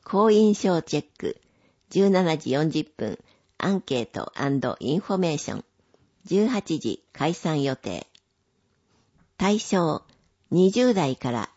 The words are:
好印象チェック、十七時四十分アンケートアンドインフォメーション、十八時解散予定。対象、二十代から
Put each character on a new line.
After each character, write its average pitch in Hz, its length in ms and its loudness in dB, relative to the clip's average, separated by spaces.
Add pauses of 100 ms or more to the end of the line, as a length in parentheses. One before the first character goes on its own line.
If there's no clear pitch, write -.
好 214 260 2
印 214 220 6
象 175 280 0
チ - 180 -4
ェ - 20 -2
ッ - 40 -14 (120)
ク、 - 240 -8 (480)
十 196 200 2
七 180 280 2
時 127 140 -6
四 151 180 2
十 151 160 -2
分 - 340 -8 (380)
ア 190 160 -2
ン 190 80 -2
ケ 123 220 -4
ー - 20 -8
ト - 300 -10
ア 135 120 -4
ン 139 140 0
ド 123 180 -4
イ 127 160 -2
ン 202 60 0
フ - 140 -4
ォ - 20 0
メ 170 160 0
ー 143 40 -4
シ - 140 -10
ョ 52 60 -8
ン、 - 80 -16 (580)
十 208 240 2
八 196 320 -4
時 - 320 -6
解 156 220 -2
散 156 280 -2
予 135 140 -2
定。 - 320 -10 (1300)
対 202 200 2
象、 175 480 -2 (440)
二 185 220 4
十 247 220 4
代 147 240 0
か 127 140 -4
ら 117 260 -4